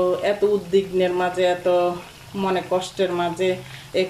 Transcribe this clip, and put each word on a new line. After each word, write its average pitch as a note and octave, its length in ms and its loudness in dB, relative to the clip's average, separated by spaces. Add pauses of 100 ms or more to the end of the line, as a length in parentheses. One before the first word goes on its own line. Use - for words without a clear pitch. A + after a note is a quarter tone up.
(240)
এত G3+ 200 0
উদ্বিগ্নের F#3 680 2
মাঝে, F3+ 320 0
এত F3+ 220 0 (680)
মনে F#3+ 340 -2
কষ্টের F#3 420 -2
মাঝে F3 380 0 (440)
এই F#3 160 2